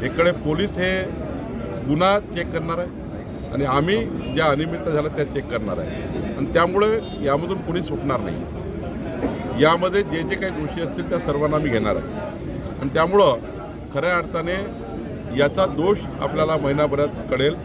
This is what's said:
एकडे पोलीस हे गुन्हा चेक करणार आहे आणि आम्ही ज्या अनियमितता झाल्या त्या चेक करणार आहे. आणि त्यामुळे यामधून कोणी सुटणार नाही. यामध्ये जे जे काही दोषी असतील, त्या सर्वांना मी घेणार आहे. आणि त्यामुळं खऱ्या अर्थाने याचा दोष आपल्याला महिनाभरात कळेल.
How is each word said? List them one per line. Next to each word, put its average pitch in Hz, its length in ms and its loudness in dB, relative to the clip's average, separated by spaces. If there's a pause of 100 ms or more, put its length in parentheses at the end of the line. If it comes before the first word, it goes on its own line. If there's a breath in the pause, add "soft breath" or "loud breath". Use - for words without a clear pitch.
एकडे 165 260 4
पोलीस 165 460 0
हे 185 240 0 (840)
गुन्हा 185 320 4
चेक 175 320 -4
करणार 165 260 -2
आहे - 300 -6 (460)
आणि 139 120 0
आम्ही 165 400 2
ज्या 143 400 0
अनियमितता 156 440 2
झाल्या 151 260 0
त्या 151 100 0
चेक 135 220 -4
करणार 107 300 -2
आहे. - 500 -4 (120)
आणि 135 80 0
त्यामुळे 196 540 4 (260)
यामधून 170 360 2
कोणी 170 200 0
सुटणार 135 380 -2
नाही. 85 240 -4 (1200)
यामध्ये 180 400 4
जे 165 200 -2
जे 185 120 -2
काही 185 160 -2
दोषी 156 300 -4
असतील, 165 280 -4
त्या 175 100 0
सर्वांना 151 380 2
मी 151 120 2
घेणार 107 260 2
आहे. - 100 -2 (760)
आणि 139 120 -2
त्यामुळं 165 440 6 (560)
खऱ्या 170 240 2
अर्थाने 170 680 -4 (520)
याचा 143 260 4
दोष 156 320 2 (240)
आपल्याला 156 360 2
महिनाभरात 143 500 2 (240)
कळेल. 139 340 2